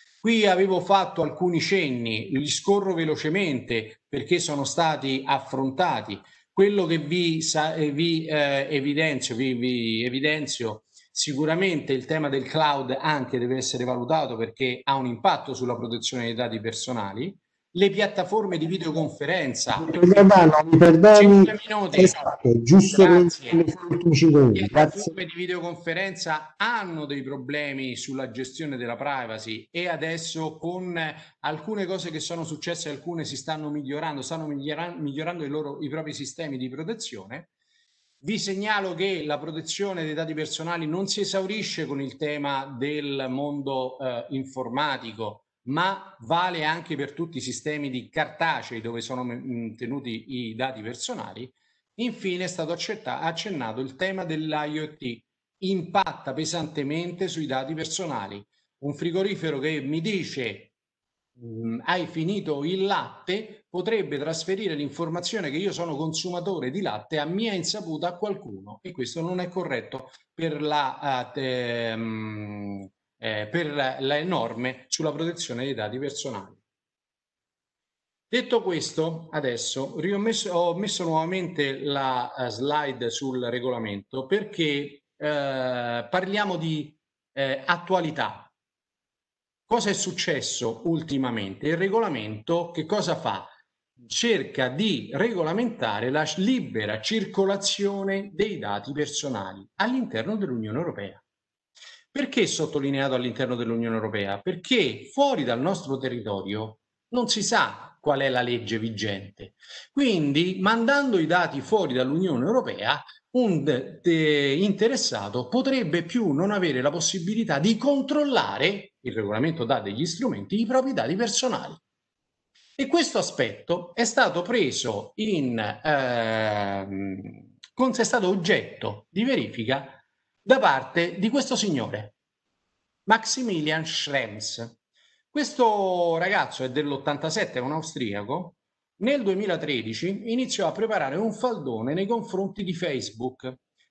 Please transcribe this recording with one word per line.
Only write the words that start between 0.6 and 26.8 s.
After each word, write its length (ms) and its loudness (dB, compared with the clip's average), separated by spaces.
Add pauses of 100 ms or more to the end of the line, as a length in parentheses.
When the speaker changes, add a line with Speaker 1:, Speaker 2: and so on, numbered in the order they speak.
Speaker 1:
fatto 420 4
alcuni 360 0
cenni, 760 0
li 160 0
scorro 440 2
velocemente 1120 -2
perché 340 0
sono 240 -2
stati 600 0
affrontati. 960 -2 (320)
Quello 320 6
che 140 2
vi 420 0
sa-, 320 0
eh, 200 0
vi, 340 0
eh, 420 2
evidenzio, 680 0
vi, 200 0
vi 500 0
evidenzio 800 -2 (260)
sicuramente 840 0
il 100 -4
tema 240 -2
del 160 -2
cloud 560 0
anche 380 -2
deve 180 -2
essere 280 -4
valutato 520 -2
perché 480 -4
ha 120 0
un 100 -2
impatto 480 0
sulla 220 -4
protezione 480 -6
dei 100 -2
dati 260 -4
personali. 760 -6 (380)
Le 160 6
piattaforme 680 0
di 80 0
videoconferenza. 1080 -2
Speaker 2:
Dottor 360 6
Giordano, 420 12 (100)
mi 120 8
perdoni. 720 12
Speaker 1:
Cinque 220 2
minuti. 320 2
Speaker 2:
Esatto, 640 6
giusto 420 10
Speaker 1:
Grazie. 440 8
Speaker 2:
gli 160 6 (260)
ultimi 260 4
cinque 240 10
minuti. 220 8
Speaker 1:
Le 40 0
Speaker 2:
Grazie. 240 6
Speaker 1:
piattaforme 340 -4
di 120 -12
videoconferenza 1200 -4
hanno 500 -4